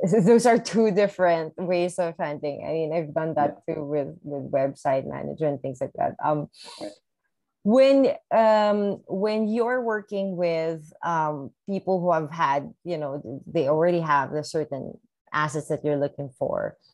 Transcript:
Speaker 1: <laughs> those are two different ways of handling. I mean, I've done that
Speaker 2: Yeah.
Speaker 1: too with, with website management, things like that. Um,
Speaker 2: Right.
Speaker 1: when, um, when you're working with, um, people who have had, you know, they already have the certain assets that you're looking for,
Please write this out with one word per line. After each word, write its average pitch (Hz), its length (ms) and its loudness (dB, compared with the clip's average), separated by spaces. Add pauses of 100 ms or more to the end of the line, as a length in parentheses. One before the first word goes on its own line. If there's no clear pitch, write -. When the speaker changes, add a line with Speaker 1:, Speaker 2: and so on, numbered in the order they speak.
Speaker 1:
<laughs> 180 240 2
those 233 220 6
are 240 100 6
two 220 340 0
different 175 640 2
ways 180 420 -2
of 165 180 -2
handling. 147 500 -6
I - 40 -4
mean, 160 220 -2
I've 156 200 -4
done 160 220 -2
that 147 220 0 (100)
Speaker 2:
Yeah. 165 80 -4
Speaker 1:
too 151 100 -6
with, 147 380 -4
with 143 280 -8
website 135 540 -2
management, - 560 -4
things 135 200 -8
like 131 140 -6
that. - 280 -2
Um, 147 240 -2 (340)
Speaker 2:
Right. - 100 -12 (720)
Speaker 1:
when, 269 500 6 (180)
um, 208 760 4
when 214 400 -2
you're 240 360 0
working 196 540 -4
with, 165 540 -2 (140)
um, 151 460 -2 (180)
people 190 300 0
who 175 140 2
have 156 180 -2
had, 143 400 0 (120)
you 170 140 -6
know, 139 480 -8
they 151 220 0
already 165 320 2
have 147 320 0
the 151 120 -4
certain 151 500 -6 (380)
assets 151 360 -2
that 151 180 -4
you're 147 140 0
looking 143 300 -6 (100)
for, - 380 -4 (160)